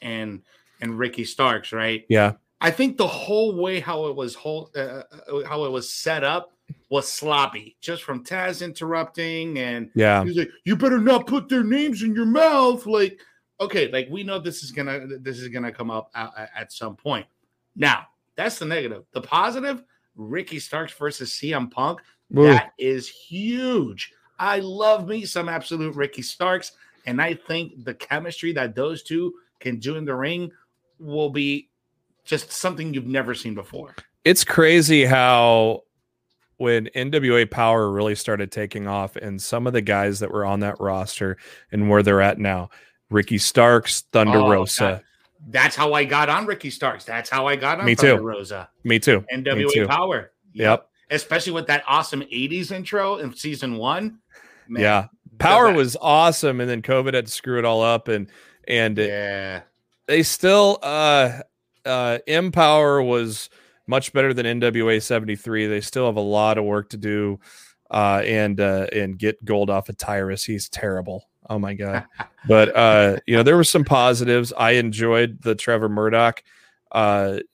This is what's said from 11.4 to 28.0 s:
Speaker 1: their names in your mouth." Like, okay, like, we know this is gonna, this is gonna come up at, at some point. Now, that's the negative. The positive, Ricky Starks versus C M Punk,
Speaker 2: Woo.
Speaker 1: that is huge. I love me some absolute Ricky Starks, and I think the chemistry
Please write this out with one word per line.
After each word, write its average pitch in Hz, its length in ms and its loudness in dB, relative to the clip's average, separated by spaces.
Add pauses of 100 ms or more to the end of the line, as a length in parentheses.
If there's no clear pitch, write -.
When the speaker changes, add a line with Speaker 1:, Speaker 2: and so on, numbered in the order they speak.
Speaker 1:
their 254 140 0
names 247 400 -2
in 220 100 -2
your 226 140 -2
mouth." 262 580 2
Like, 208 360 0 (400)
okay, 156 320 -2
like, 131 180 -4
we 196 140 -10
know 190 160 -8
this 156 240 -10
is 127 80 -16
gonna, 139 340 -8 (140)
this 127 180 -12
is 127 100 -14
gonna 120 220 -8
come 117 220 -10
up 107 220 -10
at, 113 180 -12 (240)
at 110 160 -14
some 107 240 -12
point. 127 300 -8 (500)
Now, 143 320 0 (260)
that's 214 240 -6
the 165 80 -10
negative. 131 460 -6
The 127 80 -8
positive, 240 640 -4 (320)
Ricky 151 420 -12
Starks 151 340 -10
versus 143 400 -8
C 151 220 -6
M 123 160 -4
Punk, 151 300 -4 (300)
Speaker 2:
Woo. 143 180 6
Speaker 1:
that 131 300 4
is 131 300 -4
huge. 208 1040 -6 (260)
I 202 220 -2
love 202 460 0
me 214 200 -8
some 170 240 -6
absolute 160 460 -8
Ricky 139 260 -6
Starks, 185 500 -4 (320)
and 123 160 -4
I 165 140 -2
think 160 500 -10
the 120 100 -10
chemistry 165 580 -8